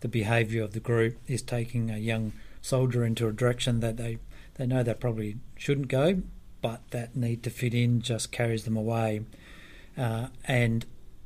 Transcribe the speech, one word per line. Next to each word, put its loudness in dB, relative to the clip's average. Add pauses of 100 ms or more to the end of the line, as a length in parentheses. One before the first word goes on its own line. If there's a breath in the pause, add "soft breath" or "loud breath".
the -2
behaviour 4
of -6
the -6 (120)
group 4 (100)
is -2
taking -2
a -4
young 0 (280 loud breath)
soldier 4
into 2
a 0
direction 2
that 0
they, -4 (380 loud breath)
they -4
know 4
they 2
probably -2 (200)
shouldn't 0
go, 4 (400)
but -4 (100)
that -6
need 0
to -4
fit -2
in 4
just -2
carries 0
them 0
away, 0 (760 loud breath)
uh, 0 (180)
and, 2 (400)